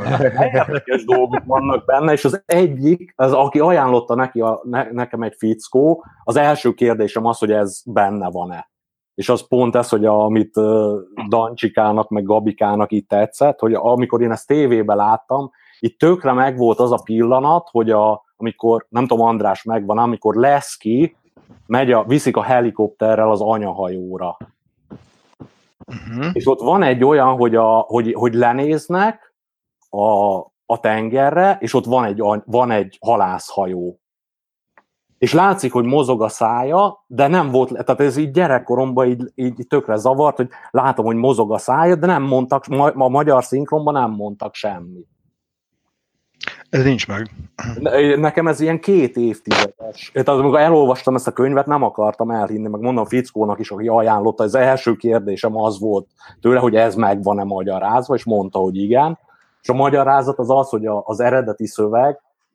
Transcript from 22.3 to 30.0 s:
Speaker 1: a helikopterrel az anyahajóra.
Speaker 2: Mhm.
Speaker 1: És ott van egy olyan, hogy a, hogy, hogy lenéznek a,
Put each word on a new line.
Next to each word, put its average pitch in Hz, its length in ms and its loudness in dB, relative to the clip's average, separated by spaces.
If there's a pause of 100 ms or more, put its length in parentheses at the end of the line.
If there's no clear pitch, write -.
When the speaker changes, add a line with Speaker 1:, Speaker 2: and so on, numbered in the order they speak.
Speaker 1:
a 104 60 0
helikopterrel 110 880 0
az 104 100 0
anyahajóra. 92 960 -6 (1500)
Speaker 2:
Mhm. 120 460 -10
Speaker 1:
És - 140 -6
ott 135 120 2
van 170 240 2
egy 127 200 2
olyan, 131 320 4
hogy 120 200 2
a, 113 240 4
hogy, 113 340 0
hogy 117 200 0
lenéznek 151 1000 0 (560)
a, 101 480 2 (280)